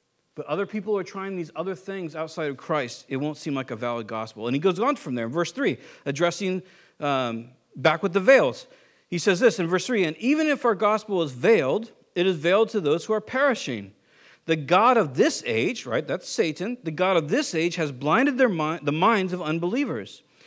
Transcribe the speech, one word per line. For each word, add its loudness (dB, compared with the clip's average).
But -10
other -4
people -4
are -2
trying -10
these -8
other -6
things -10
outside -6
of -6
Christ, -4
it -2
won't -4
seem -6
like -4
a -6
valid -6
gospel. -8
And 0
he 0
goes 2
on 0
from -6
there -2
in -6
verse -2
three, -2
addressing, -2
um, -2
back 2
with -2
the 2
veils. 4
He -2
says 2
this 4
in 0
verse 0
three, 2
"And -2
even 2
if 0
our 4
gospel 0
is -2
veiled, 2
it 2
is 2
veiled 4
to -2
those 0
who -4
are 0
perishing. -2
The 2
god 4
of 0
this 2
age," -2
right, -2
that's -6
Satan, -2
"the -6
god 2
of 0
this -2
age 0
has -2
blinded 2
their 6
mi-, -2
the 0
minds 2
of -4
unbelievers, -4